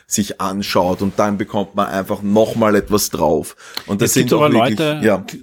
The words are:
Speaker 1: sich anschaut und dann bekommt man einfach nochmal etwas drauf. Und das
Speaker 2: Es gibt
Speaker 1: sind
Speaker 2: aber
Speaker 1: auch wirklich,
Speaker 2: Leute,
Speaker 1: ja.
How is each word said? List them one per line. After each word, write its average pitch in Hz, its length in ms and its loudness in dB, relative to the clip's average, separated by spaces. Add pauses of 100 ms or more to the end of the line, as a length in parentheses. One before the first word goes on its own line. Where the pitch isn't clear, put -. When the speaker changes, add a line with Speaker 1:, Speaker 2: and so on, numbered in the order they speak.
Speaker 1:
sich - 340 -4
anschaut 95 640 -2
und 98 160 -2
dann 104 180 2
bekommt 98 380 -4
man 101 140 -2
einfach 95 340 -4
nochmal 110 520 2
etwas 101 360 0
drauf. 78 460 0 (300)
Und 101 140 -4
das 113 100 2
Speaker 2:
Es - 40 -2
gibt 123 160 2
Speaker 1:
sind 156 80 4
Speaker 2:
aber 151 100 4
Speaker 1:
auch - 40 4
wirklich, 113 260 2
Speaker 2:
Leute, 151 240 -2
Speaker 1:
ja. 98 220 2 (180)